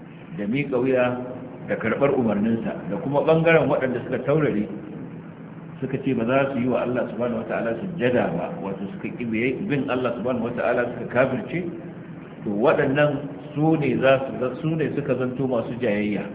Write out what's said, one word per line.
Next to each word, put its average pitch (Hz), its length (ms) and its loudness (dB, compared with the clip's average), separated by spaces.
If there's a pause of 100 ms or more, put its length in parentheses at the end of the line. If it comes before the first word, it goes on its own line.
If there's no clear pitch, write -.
(340)
da 101 120 -6
miƙa 131 280 0
wuya 123 480 2 (460)
da 101 80 0
karɓar 113 340 2
umarninsa, 110 640 2 (140)
da 98 80 -2
kuma 135 260 0
ɓangaren 160 480 6
waɗanda 123 320 0
suka 127 160 -4
taurare 135 480 2 (1120)
suka 135 200 -4
ce 135 140 0
ba 113 140 2
za 135 240 4
su 135 80 -2
yi 120 80 0
wa 120 160 2
Allah 120 280 0
subhanahu 113 360 -2
wata'ala 107 320 -2
sujjada 101 560 0
ba, 87 240 -4
wato 95 240 -6 (160)
suka 120 100 -8
ƙi 120 180 -6 (360)
bin 127 260 -2
Allah 127 280 0
subhanahu 117 340 -2
wata'ala, 120 400 0
suka 117 160 -8
kafirce, 127 640 0 (760)
to, 110 60 -2
waɗannan 139 800 4 (260)
su 156 220 4
ne 135 220 2
za 131 280 6
su, 123 340 -4
su 156 140 -2
ne 151 200 0
suka 139 200 0
zanto 127 320 0
masu 120 320 0
jayayya 104 440 0 (120)